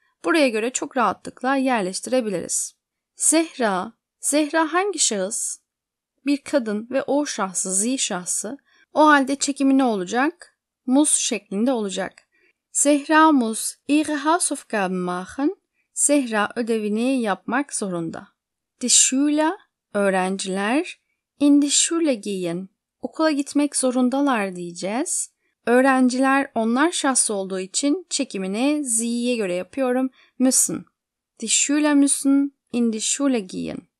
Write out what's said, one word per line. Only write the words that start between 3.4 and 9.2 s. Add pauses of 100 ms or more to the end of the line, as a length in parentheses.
Zehra
hangi
şahıs? (680)
Bir
kadın
ve
o
şahsı,
sie
şahsı. (340)
O
halde